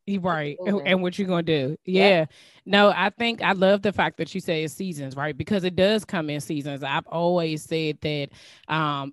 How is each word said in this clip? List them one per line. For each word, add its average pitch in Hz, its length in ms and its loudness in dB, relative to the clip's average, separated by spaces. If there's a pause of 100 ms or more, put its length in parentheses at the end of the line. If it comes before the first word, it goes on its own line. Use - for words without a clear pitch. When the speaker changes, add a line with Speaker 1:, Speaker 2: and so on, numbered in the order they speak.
Speaker 1:
You 202 80 -4
Speaker 2:
keep 185 100 -4
it - 20 0
Speaker 1:
right. 151 340 -2
And, 196 160 -2
Speaker 2:
moving." 143 120 -4
Speaker 1:
and 185 140 2
what 180 160 -4
you 202 80 -2
gonna 175 160 0
do? 156 420 0
Speaker 2:
Yep. 185 460 4
Speaker 1:
Yeah. - 60 -20 (280)
No, 202 300 6
I 190 160 0
think 233 320 -4
I 175 100 2
love 196 300 4
the 202 100 0
fact 160 260 0
that 160 160 -6
you 185 60 -6
say 160 220 -2
it's 156 100 -4
seasons, 147 440 -8
right? 143 200 -6
Because 170 280 -2
it 180 100 -2
does 202 300 2
come 160 260 -4
in 147 100 -4
seasons. 143 440 -6
I've 143 240 -2
always 170 560 0
said 160 380 -2
that, 147 260 -2 (400)
um, 147 440 -2